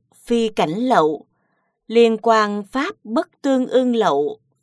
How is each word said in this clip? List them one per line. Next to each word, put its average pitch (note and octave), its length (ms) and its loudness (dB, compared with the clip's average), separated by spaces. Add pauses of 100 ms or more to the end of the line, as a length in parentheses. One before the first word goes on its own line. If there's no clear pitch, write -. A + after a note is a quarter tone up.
(160)
phi A#3 340 -2
cảnh E3+ 240 -2
lậu. F#3+ 520 0 (600)
Liên A3+ 340 4
quan G#3 420 0
pháp C#4 400 -6
bất A#3+ 380 -6
tương C4 260 0
ưng B3 280 0
lậu, D3 440 0 (240)